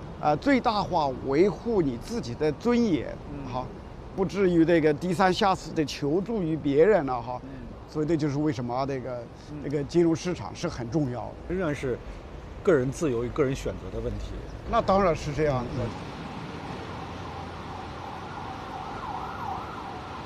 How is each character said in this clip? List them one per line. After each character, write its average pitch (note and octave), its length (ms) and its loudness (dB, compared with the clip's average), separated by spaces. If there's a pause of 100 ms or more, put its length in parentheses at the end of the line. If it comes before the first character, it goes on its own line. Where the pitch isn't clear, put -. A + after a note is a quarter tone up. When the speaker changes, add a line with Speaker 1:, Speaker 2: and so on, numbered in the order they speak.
(200)
Speaker 1:
呃， D3+ 160 4
最 C4 240 4
大 G#3 220 2
化 D#3 260 0 (180)
维 D3+ 220 6
护 G3+ 320 0
你 C3+ 160 0
自 A3 240 -6
己 A#2+ 140 -6
的 D3+ 180 4
尊 A#3+ 320 4
严， D#3+ 240 2 (240)
Speaker 2:
嗯。 C#3 180 -8
Speaker 1:
哈， B2+ 160 -4 (480)
不 F#3+ 120 2
至 F#3+ 240 4
于 E3 120 8
这 E3 200 8
个 D3+ 100 8
低 F3 220 0
三 F#3 180 6
下 F#3+ 220 4
四 - 180 -6
的 D#3+ 140 0
求 D3+ 340 0
助 G#3 220 -2
于 D#3+ 120 0
别 D3 300 4
人 F#3 220 6
了 B2 160 -2
哈。 B2 220 -8
Speaker 2:
嗯。 C3+ 40 -12 (420)
Speaker 1:
所 D3+ 140 -2
以 - 20 0
这 E3+ 80 4
就 D3+ 140 2
是 C3+ 80 0
为 D3+ 160 2
什 C3 100 -4
么 B2 240 -2
这 C3+ 140 -4
个， A#2+ 240 -8 (260)
Speaker 2:
嗯。 D3 140 -10
Speaker 1:
这 D3 60 -4
个 C#3+ 140 0
金 E3+ 200 4
融 E3 100 6
市 F3 200 -2
场 G2+ 200 -8
是 E3+ 140 -4
很 A#2+ 220 -6
重 D3 200 2
要 A#2+ 120 -4
的。 A2 320 -8
Speaker 2:
仍 F#3+ 40 -2
然 D#3 160 0
是 B2+ 240 -2 (640)
个 F#3 120 8
人 C3 180 4
自 D#3 180 0
由 A#2+ 140 0
与 A#2+ 60 -2
个 D3+ 120 0
人 C3 120 2
选 A#2 180 -4
择 F#2 240 -10
的 A2+ 80 -4
问 A#2+ 140 -2
题。 - 140 -8 (380)
Speaker 1:
那 A3+ 120 4
当 G3 200 4
然 E3 140 4
是 D3+ 160 -4
这 D3+ 120 0
样 C3+ 160 2
的。 A#2+ 40 -4 (140)
Speaker 2:
嗯。 G#2+ 100 -2 (4000)